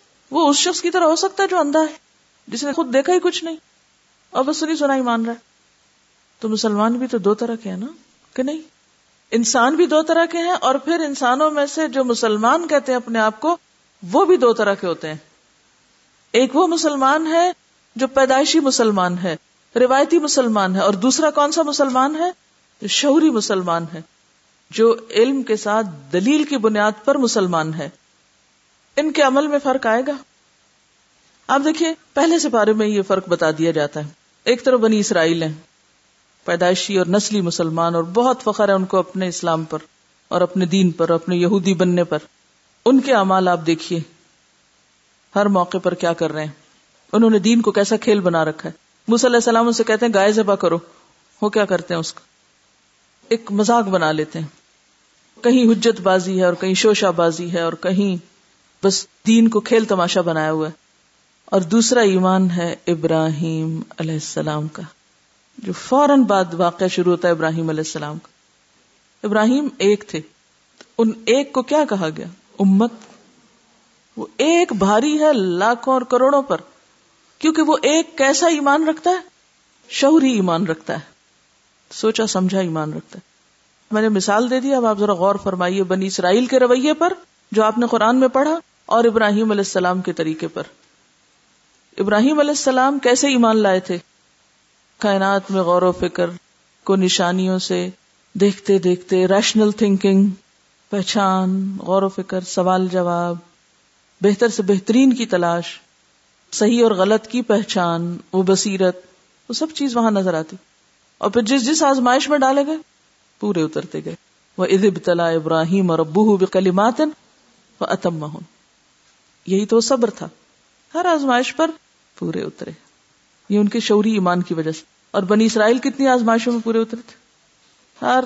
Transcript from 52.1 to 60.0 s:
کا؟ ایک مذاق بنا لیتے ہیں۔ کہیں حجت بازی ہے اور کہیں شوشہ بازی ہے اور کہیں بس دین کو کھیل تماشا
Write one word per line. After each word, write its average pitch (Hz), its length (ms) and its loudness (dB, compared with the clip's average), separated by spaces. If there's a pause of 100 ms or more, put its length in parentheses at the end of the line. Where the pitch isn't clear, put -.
کا؟ - 80 -20 (1080)
ایک 226 240 -4
مذاق 214 320 2
بنا 170 280 0
لیتے 156 260 -6
ہیں۔ 156 80 -8 (1000)
کہیں 240 280 6
حجت 226 280 0
بازی 185 400 0
ہے 185 40 2
اور 175 100 2
کہیں 185 200 -2
شوشہ 208 320 2
بازی 170 460 0
ہے 170 80 -4
اور 165 120 -4
کہیں 185 580 -2 (540)
بس 196 220 0 (200)
دین 226 220 6
کو 220 120 0
کھیل 220 240 2
تماشا 185 360 0